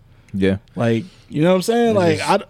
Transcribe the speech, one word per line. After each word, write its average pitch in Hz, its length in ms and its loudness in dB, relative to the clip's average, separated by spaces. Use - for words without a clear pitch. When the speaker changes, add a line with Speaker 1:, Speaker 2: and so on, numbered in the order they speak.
Speaker 1:
Yeah. 95 240 0
Speaker 2:
Like, 117 300 -2
you 147 140 -2
know 170 80 4
what 185 60 4
I'm 180 60 -2
saying? 233 260 0
Speaker 1:
He's 214 80 2
Speaker 2:
Like, 170 220 2
Speaker 1:
just, 147 120 -4
Speaker 2:
I 190 80 2
d- 208 120 -6